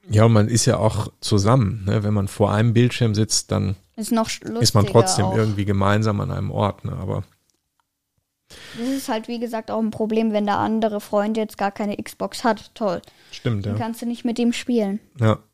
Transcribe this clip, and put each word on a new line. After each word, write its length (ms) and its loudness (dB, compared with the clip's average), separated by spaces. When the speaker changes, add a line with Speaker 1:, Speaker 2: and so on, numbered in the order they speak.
Speaker 1:
Ja, 160 6
und 80 6
man 160 6
ist 160 2
ja 120 4
auch 320 0
zusammen, 640 2
ne? 180 0
Wenn 100 0
man 140 0
vor 240 0
einem 220 2
Bildschirm 420 2
sitzt, 360 0
dann 240 0
Speaker 2:
Ist 160 -6
noch 180 2
sch-, 120 -8
Speaker 1:
ist 140 2
man 100 6
Speaker 2:
lustiger 160 4
Speaker 1:
trotzdem 280 2
Speaker 2:
auch. 100 0
Speaker 1:
irgendwie 260 0
gemeinsam 580 2
an 100 -4
einem 180 -4
Ort, 360 -2
ne? 80 -6
Aber 300 -6
Speaker 2:
Das 120 -6
ist 200 -6
halt, 180 -4
wie 120 -8
gesagt, 300 -6
auch 100 -2
ein 120 0
Problem, 420 0
wenn 140 0
der 100 0
andere 440 0
Freund 360 -2
jetzt 220 -6
gar 120 -2
keine 260 -4
Xbox 460 -8
hat. 300 -2
Toll. 280 -4
Speaker 1:
Stimmt, 340 -4
Speaker 2:
Dann 80 -2
Speaker 1:
ja. 60 -2
Speaker 2:
kannst 220 -6
du 60 -6
nicht 180 -6
mit 140 -2
ihm 140 2
spielen. 460 0
Speaker 1:
Ja. 180 4